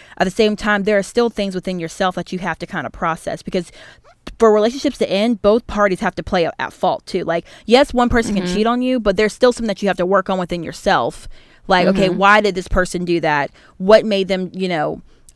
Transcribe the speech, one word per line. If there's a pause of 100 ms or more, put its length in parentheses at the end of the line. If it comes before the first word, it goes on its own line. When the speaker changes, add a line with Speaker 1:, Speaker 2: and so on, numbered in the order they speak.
(180)
Speaker 1:
at
the
same
time,
there
are
still
things
within
yourself
that
you
have
to
kinda
process,
because (680)
for
relationships
to
end,
both
parties
have
to
play (140)
at
fault
too.
Like, (180)
yes,
one
person
Speaker 2:
Mm-hmm.
Speaker 1:
can
cheat
on
you,
but
there's
still
something
that
you
have
to
work
on
within
yourself. (380)
Like,
okay,
Speaker 2:
Mm-hmm.
Speaker 1:
why
did
this
person
do
that? (280)
What
made
them,
you
know, (360)